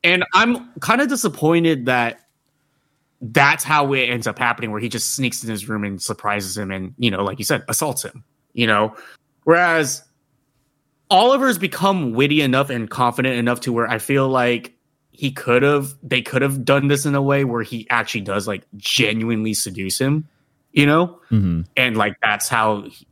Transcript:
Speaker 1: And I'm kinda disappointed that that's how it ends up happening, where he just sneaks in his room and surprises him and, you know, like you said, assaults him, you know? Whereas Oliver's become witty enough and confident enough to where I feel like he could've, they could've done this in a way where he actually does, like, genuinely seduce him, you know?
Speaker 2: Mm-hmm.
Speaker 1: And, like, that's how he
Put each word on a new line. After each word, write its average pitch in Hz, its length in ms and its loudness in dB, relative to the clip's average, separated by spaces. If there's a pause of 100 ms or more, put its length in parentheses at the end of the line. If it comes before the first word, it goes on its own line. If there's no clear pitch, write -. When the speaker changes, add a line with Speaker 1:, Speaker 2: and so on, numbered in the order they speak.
Speaker 1:
And 180 200 4 (100)
I'm 233 360 2 (120)
kinda 247 260 2
disappointed 165 800 0
that 120 340 0 (960)
that's 139 440 4
how 147 300 2
it 127 160 0
ends 117 180 -4
up 107 120 -6
happening, 117 320 -2
where 107 80 -6
he 117 100 -4
just - 260 -6
sneaks 123 280 -4
in 113 60 -8
his 104 180 -8
room 107 160 -4
and 98 180 -8
surprises 101 560 -6
him 98 140 -6
and, 95 260 -8
you 120 140 0
know, 95 120 -2
like 95 160 -4
you 98 60 -8
said, - 220 -2
assaults - 380 -4
him, - 180 -16 (300)
you 120 140 0
know? 107 280 2 (480)
Whereas 165 600 2 (1040)
Oliver's 247 480 4
become 180 560 -2
witty 143 280 2
enough 139 280 2
and 113 200 -6
confident 127 480 -2
enough 120 240 -2
to 123 120 -4
where 117 160 0
I 117 80 -2
feel 135 300 0
like 123 480 0 (360)
he 135 200 -6
could've, 139 720 0
they 127 180 -2
could've 135 420 -2
done 139 260 4
this 143 160 0
in 143 100 0
a 139 60 2
way 139 220 2
where 117 200 -2
he 113 260 -10
actually 117 320 -2
does, 98 260 -4
like, 98 160 -6 (120)
genuinely 110 800 -2
seduce 95 440 -6
him, 147 280 0 (460)
you 143 120 4
know? 165 340 2 (120)
Speaker 2:
Mm-hmm. 92 300 2 (140)
Speaker 1:
And, 123 220 0
like, 104 240 -2
that's 104 260 0
how 110 360 0
he - 280 -20